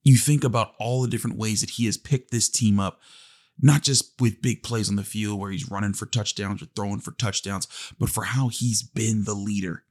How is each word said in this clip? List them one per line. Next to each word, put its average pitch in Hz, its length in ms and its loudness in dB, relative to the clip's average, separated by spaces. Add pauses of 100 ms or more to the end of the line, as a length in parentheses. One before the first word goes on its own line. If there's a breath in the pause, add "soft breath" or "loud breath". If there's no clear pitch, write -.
You 135 140 10
think 143 280 2
about 113 360 0
all 123 220 -2
the 123 80 -2
different 113 280 -4
ways 110 240 -2
that - 100 -6
he 117 140 -2
has 104 120 0
picked - 340 -4
this 117 180 0
team 101 300 4
up, 95 220 -4 (600 loud breath)
not 147 220 6
just - 360 -2
with 113 220 2
big - 220 -2
plays 107 260 -2
on 101 60 2
the 101 80 -2
field 104 360 -4
where 98 120 -8
he's 87 180 -6
running 98 240 -2
for - 140 -8
touchdowns 104 560 -4
or - 40 -16
throwing 101 320 -6
for 85 120 -12
touchdowns, 98 560 -4 (320 loud breath)
but 107 100 0
for 107 140 -2
how 123 240 0
he's 117 340 -2
been 110 440 -2
the 104 100 -4
leader. 98 560 -4